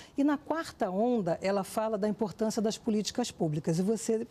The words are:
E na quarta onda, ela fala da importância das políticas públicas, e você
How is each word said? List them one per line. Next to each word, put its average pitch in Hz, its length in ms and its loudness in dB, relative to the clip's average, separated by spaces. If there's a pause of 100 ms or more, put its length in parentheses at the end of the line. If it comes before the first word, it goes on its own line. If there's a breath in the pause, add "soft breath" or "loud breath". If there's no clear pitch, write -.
(160 loud breath)
E 277 60 2
na 285 160 4
quarta 311 520 -4
onda, 202 520 2
ela 190 220 2
fala 220 340 -2
da 202 100 2
importância 214 540 0
das 214 160 0
políticas 214 540 -2
públicas, 160 480 0
e - 20 2
você 220 480 0